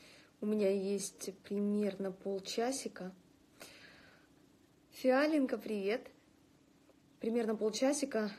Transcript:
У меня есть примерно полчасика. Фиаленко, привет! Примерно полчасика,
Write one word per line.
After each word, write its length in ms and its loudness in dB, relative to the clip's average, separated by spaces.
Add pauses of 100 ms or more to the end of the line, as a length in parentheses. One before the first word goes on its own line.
(400)
У 60 -6
меня 260 4
есть 600 -2 (120)
примерно 680 0
полчасика. 1000 -4 (1800)
Фиаленко, 680 4
привет! 500 -2 (1120)
Примерно 380 0
полчасика, 800 2